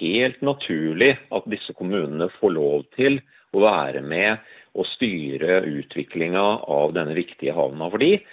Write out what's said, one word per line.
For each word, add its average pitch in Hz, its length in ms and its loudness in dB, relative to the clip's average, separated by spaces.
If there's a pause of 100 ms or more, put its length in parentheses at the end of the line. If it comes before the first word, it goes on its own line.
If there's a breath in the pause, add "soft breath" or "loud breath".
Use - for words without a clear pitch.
helt 113 400 0
naturlig 117 800 0 (120)
at 101 140 -2
disse - 320 -8
kommunene 85 540 -2 (100)
får 202 140 4
lov 73 320 0 (100)
til 139 240 2 (320 soft breath)
å 98 80 2
være 73 420 2
med 92 360 0 (360 loud breath)
og 92 120 -2
styre 82 800 0
utviklingen 82 1000 -2
av 76 300 2
denne 76 180 -2
viktige 78 400 -4
havna 78 380 -2
for 107 80 -2
de, 180 240 2 (100)